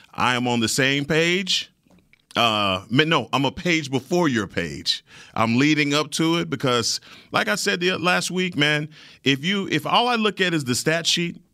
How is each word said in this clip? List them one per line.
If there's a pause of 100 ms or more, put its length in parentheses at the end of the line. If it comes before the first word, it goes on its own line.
(120)
I
am
on
the
same
page. (640)
Uh,
ma-,
no,
I'm
a
page
before
your
page. (320)
I'm
leading
up
to
it
because, (320)
like
I
said
the,
last
week,
man, (340)
if
you,
if
all
I
look
at
is
the
stat
sheet (140)